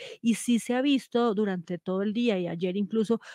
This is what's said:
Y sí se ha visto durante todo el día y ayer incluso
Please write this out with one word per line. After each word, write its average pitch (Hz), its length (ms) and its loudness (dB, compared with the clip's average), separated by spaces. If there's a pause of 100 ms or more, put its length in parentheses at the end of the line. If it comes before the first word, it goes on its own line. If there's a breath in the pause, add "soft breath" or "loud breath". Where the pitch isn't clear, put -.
(220 loud breath)
Y 226 120 4
sí 240 240 0
se 240 160 -2
ha 254 80 0
visto 240 520 2
durante 185 440 -2
todo 185 240 -2
el 214 100 0
día 226 260 2
y 175 100 -2
ayer 180 280 -2
incluso 214 440 0 (140 loud breath)